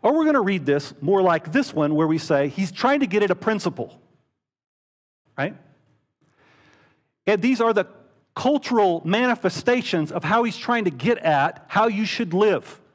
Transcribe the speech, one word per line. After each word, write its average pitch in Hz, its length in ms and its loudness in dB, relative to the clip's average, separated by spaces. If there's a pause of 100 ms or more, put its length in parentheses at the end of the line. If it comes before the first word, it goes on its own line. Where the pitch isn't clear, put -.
Or 262 140 2
we're 311 120 2
gonna 294 140 4
read 190 240 -2
this 147 380 0
more 190 200 2
like 165 280 2
this 185 240 -2
one 151 220 0
where 156 100 2
we 160 120 0
say, 147 280 0
"He's 175 240 -4
trying 277 300 0
to 247 80 -2
get 202 160 0
at 185 80 0
a - 20 2
principle," 180 640 -4 (1400)
right? 139 200 -6 (1700)
And 196 160 2
these 240 180 2
are 226 120 2
the 196 140 2 (500)
cultural 214 680 0
manifestations 208 1080 0
of 170 100 -6
how 220 220 0
he's 226 120 -4
trying 240 280 -2
to 180 60 2
get 143 280 -2
at 151 500 0
how 220 200 2
you 214 160 -2
should 190 280 -4
live 190 480 0 (140)